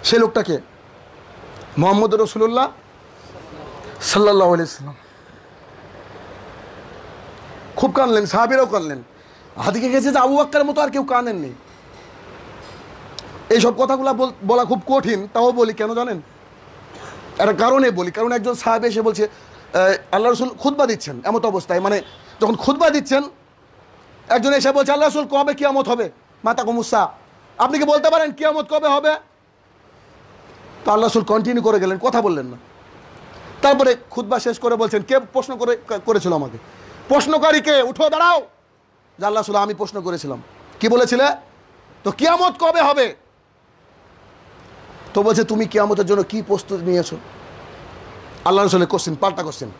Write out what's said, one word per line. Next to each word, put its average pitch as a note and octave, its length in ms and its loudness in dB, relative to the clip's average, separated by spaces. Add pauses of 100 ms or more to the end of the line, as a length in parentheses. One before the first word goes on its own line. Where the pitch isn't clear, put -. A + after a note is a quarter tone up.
সে A3+ 160 2
লোকটাকে G#3+ 400 0 (1160)
মোহাম্মদ G3 380 2
রসুল্লাহ A3 560 0 (1300)
সাল্লাল্লাহু G3+ 520 4
আলাইহি E3 180 -2
সাল্লাম। C#3 240 -16 (2750)
খুব C4+ 200 0
কাঁদলেন, A#3 300 2
সাহাবীরাও A#3 400 2
কাঁদলেন। D#3 380 -4 (540)
হাদিসে G#3 320 -2
গেছে C4+ 220 2
যে C#4 80 2
আবু C4 180 4
বকরের D4 260 0
মতো D4 180 -2
আর C#4+ 80 0
কেউ C#4 140 -4
কাঁদেননি। A#3 500 -4 (2000)
এইসব A#3 280 4
কথাগুলা C4 360 0
বল-, A#3+ 340 -4
বলা B3 180 2
খুব G#3+ 220 -2
কঠিন, A3 460 0
তাও A#3+ 180 2
বলি। A#3 220 0
কেন A3 220 -4
জানেন? A#3 260 -6 (1160)
একটা G3+ 160 2
কারণে B3 380 4
বলি, F3+ 200 -4
কারণ A3+ 200 -2
একজন A#3+ 220 -2
সাহাবী A3+ 340 0
এসে A3 140 -2
বলছে, G#3+ 260 0 (460)
আহ, F#3 420 2
আল্লাহ A#3 160 2
রসুল A#3+ 180 -2
খুতবা C#4+ 360 0
দিচ্ছেন D3 380 -6
এমত A3+ 220 -2
অবস্থায়, F#3+ 340 -2
মানে G3 220 0 (400)
যখন A3 140 0
খুতবা C#4+ 340 2
দিচ্ছেন, C#4+ 340 0 (1080)
একজন B3+ 240 2
এসে C4+ 180 2
বলছে, C#4 200 2
"আল্লাহ D4 180 2
রসুল, C#4+ 220 -4
কবে C#4 220 0
কিয়ামত C#4 360 0
হবে? A#3 220 0 (320)
মাতা A#3 200 0
কুমুসা, A3 440 0 (500)
আপনি C4+ 220 0
কি C#4+ 40 2
বলতে D4 260 4
পারেন D#4+ 220 2
কিয়ামত D4+ 420 -2
কবে D4+ 140 0
হবে?" D4 280 2 (1700)
তো - 60 0
আল্লাহ A3 160 2
রসুল A3 160 0
কন্টিনিউ A3 400 0
করে G#3+ 160 2
গেলেন, F#3+ 180 -2
কথা A#3+ 240 0
বললেন D#3+ 240 -2
না। B2 120 -16 (1040)
তারপরে C4 340 4 (140)
খুতবা A#3 300 -4
শেষ A#3 200 -4
করে A#3+ 160 0
বলছেন, G#3+ 280 -2
"কে C4 160 2
প্রশ্ন B3+ 380 -6
করে, A#3 200 -2 (280)
করেছিল F#3+ 280 0
আমাকে? C3+ 240 -4 (500)
প্রশ্নকারী D4+ 540 2
কে? D4 200 2
উঠো, C#4 280 0
দাঁড়াও।" D#4+ 320 2 (800)
যে, F#3 60 -6
"আল্লাহ G#3+ 160 0
রসুল, G#3 140 -4
আমি G3+ 180 0
প্রশ্ন G3+ 280 -8
করেছিলাম।" D3 400 -8 (380)
"কি A3 100 0
বলেছিলে?" B3 460 2 (680)
"তো G3+ 80 -2
কিয়ামত E4+ 480 2
কবে E4 220 2
হবে?" C#4 340 2 (2000)
তো G#3 100 2
বলছে, A3 200 4
"তুমি A3 220 -2
কিয়ামতের G#3 400 0
জন্য G3+ 180 2
কি G#3+ 180 -6
প্রস্তুতি F#3+ 440 -4
নিয়েছো?" F3 320 -2 (1300)
আল্লাহ F#3+ 200 4
রসুলের F3+ 220 2
কোশ্চেন, E3+ 280 -4
পাল্টা F#3+ 280 -2
কোশ্চেন। C3+ 360 -12